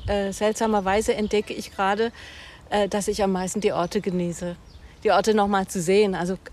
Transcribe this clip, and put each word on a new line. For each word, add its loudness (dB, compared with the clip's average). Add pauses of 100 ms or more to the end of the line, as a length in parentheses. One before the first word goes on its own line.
äh, 0
seltsamerweise 0
entdecke -2
ich -10
gerade, 0 (580)
äh, 2
dass -2
ich -2
am 2
meisten -2
die 2
Orte 0
genieße, -4 (480)
die 4
Orte 4
noch 4
mal 2
zu -6
sehen. 4
Also -4 (140)